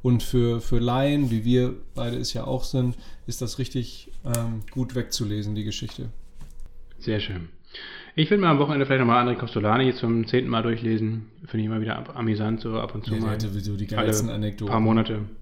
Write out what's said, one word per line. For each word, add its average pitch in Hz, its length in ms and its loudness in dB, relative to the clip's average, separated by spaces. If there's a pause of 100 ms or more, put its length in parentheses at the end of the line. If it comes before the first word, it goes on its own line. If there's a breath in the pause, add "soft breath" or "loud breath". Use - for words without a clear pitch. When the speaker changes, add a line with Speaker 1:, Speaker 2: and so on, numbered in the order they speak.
Speaker 1:
Und 123 220 4
für, 117 360 2
für 120 200 4
Laien, 135 500 2
wie 110 160 0
wir 123 300 4 (180)
beide 120 240 -4
es 123 160 -4
ja 120 120 -4
auch 131 180 0
sind, 123 340 0 (300 loud breath)
ist 117 140 -6
das 120 180 -6
richtig, - 520 -6 (140)
ähm, 117 460 -2
gut 123 240 -4
wegzulesen, 104 600 -4
die 107 100 -4
Geschichte. 107 440 -8 (880)
Speaker 2:
Sehr 110 220 -2
schön. 87 300 -6 (680 loud breath)
Ich 160 160 4
will 208 60 6
mir 190 100 4
am 143 120 6
Wochenende 143 260 4
vielleicht 131 160 4
nochmal 120 240 6
André 123 100 2
Costolani 120 580 2
zum 117 320 2
zehnten 123 240 2
Mal 113 140 2
durchlesen. 113 640 0 (180)
Finde 110 140 -4
ich 107 60 0
immer 110 140 -2
wieder 110 180 -2
ab-, - 200 -10
amüsant, 110 440 0
so 113 180 -4
ab 117 160 -6
und 104 100 -6
zu 110 60 -4
Speaker 1:
Ja, 107 60 0
der 110 80 -2
Speaker 2:
mal. 104 80 0
Speaker 1:
hatte 107 160 -2
sowieso 101 280 -4
die 104 180 -2
Speaker 2:
Alle 113 120 2
Speaker 1:
geilsten 110 220 2
Anekdoten. 104 420 -2
Speaker 2:
paar 113 100 4
Monate. 110 380 4 (220)